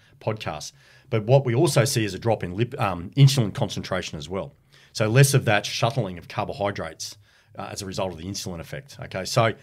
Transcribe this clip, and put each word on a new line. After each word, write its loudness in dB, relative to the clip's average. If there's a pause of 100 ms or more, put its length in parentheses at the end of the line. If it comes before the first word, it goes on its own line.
(200)
podcasts, -6 (380)
but 0
what 6
we 0
also 4
see 0
is -4
a -8
drop 0
in -6
lip-, -2
um, -4
insulin 6
concentration -6
as -12
well. -8 (380)
So 0
less 8
of 4
that 2
shuttling -2
of -16
carbohydrates, -6 (420)
uh, -10
as -10
a -8
result -4
of -12
the -12
insulin -8
effect. -14
Okay, -8
so 2 (100)